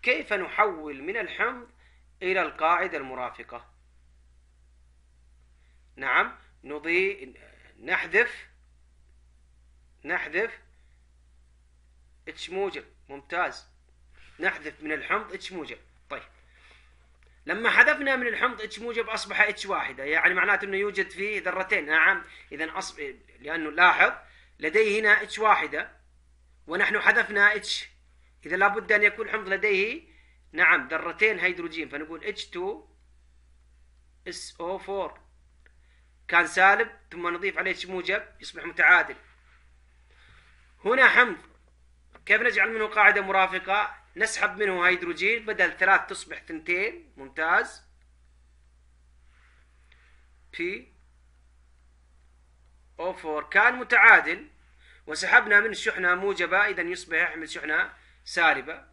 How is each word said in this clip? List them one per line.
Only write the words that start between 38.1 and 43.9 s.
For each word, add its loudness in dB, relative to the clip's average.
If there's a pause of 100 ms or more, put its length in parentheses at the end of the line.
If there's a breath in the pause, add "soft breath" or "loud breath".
يصبح -14
متعادل. 4 (1700 soft breath)
هنا 6
حمض 2 (800)
كيف 4
نجعل 2
منه -2
قاعدة 4
مرافقة؟ 0 (220)